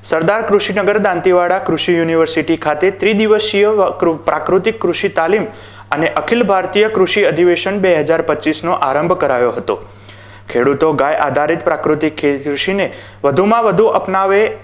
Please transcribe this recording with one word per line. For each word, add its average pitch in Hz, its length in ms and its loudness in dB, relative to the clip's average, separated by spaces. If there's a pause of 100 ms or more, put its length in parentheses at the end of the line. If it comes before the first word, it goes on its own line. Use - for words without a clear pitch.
સરદાર 175 380 0
કૃષિનગર 202 560 0
દાંતીવાડા 180 640 2
કૃષિ 175 340 -2
યુનિવર્સિટી 165 640 0
ખાતે 151 340 0
ત્રિદિવસીય 208 760 2
વ-, 208 220 2
કૃ-, 170 240 0
પ્રાકૃતિક 175 680 -2
કૃષિ 180 280 -2
તાલીમ 180 360 0 (460)
અને 151 160 -2
અખિલ 233 360 0
ભારતીય 196 440 0
કૃષિ 208 360 0
અધિવેશન 175 560 0
બે 185 160 2
હજાર 156 260 0
પચીસનો 156 500 -2
આરંભ 151 420 0
કરાયો 123 380 0
હતો. 98 340 -6 (640)
ખેડૂતો 139 440 2
ગાય 143 220 0
આધારિત 151 480 0
પ્રાકૃતિક 151 520 0
ખે-, 143 220 0
કૃષિને 147 560 -4 (300)
વધુમાં 202 400 2
વધુ 208 220 2
અપનાવે 196 600 0 (160)